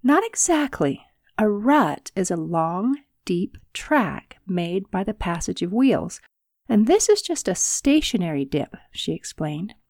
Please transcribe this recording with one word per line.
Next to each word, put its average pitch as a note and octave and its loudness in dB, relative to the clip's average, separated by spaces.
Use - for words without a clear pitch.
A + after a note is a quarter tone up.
"Not D#4 4
exactly. C#4+ 0
A G#3+ 4
rut G#3 2
is F#3 -2
a F3 -2
long, E3+ -2
deep F3+ -2
track - -2
made F3+ -4
by F#3+ -4
the G#3+ -4
passage E3+ -4
of F3 -4
wheels, A#3 2
and G#3+ 4
this F#4+ 4
is G#4 4
just - -4
a F#3 0
stationary F3 0
dip," C3+ -4
she - -6
explained. D#3 -8